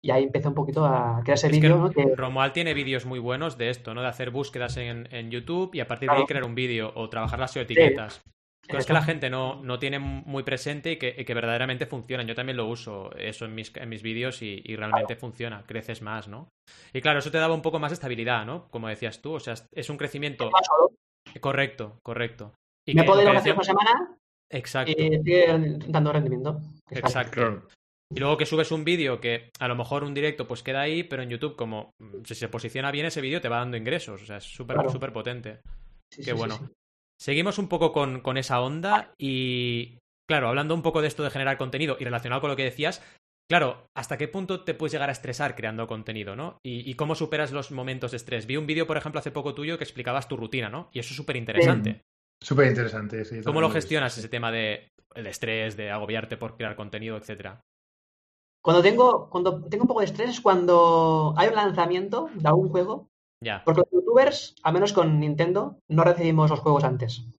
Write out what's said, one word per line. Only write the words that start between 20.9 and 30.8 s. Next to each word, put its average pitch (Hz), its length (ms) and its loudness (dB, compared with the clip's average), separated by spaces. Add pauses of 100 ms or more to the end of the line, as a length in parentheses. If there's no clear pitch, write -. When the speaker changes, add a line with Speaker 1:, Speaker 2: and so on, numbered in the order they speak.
Speaker 2:
Correcto, 127 640 -4
correcto. 117 520 -8 (340)
Y 143 60 0
Speaker 1:
Me 165 80 10
Speaker 2:
que 165 40 8
Speaker 1:
puedo 196 160 10
Speaker 2:
lo - 0 -
Speaker 1:
ir 202 40 10
Speaker 2:
que 196 60 10
Speaker 1:
de 190 200 4
vacaciones 180 140 2
Speaker 2:
decía- 190 80 2
Speaker 1:
una 196 100 4
semana 269 320 2 (340)
Speaker 2:
Exacto. 135 420 -2
Speaker 1:
y - 20 2
sigue 156 840 4 (100)
dando 151 240 2
rendimiento. 135 480 -2 (300)
Speaker 2:
Exacto. 123 420 -2
Speaker 3:
Claro. 113 300 -2 (500)
Speaker 2:
Y 131 60 -8
luego 143 180 2
que 147 100 0
subes 160 260 0
un 156 120 -4
vídeo 151 360 0
que 117 300 -4 (100)
a 127 80 -2
lo 120 80 -2
mejor 143 260 -4
un 143 120 -6
directo 151 340 -2
pues 117 160 -10
queda 135 160 -4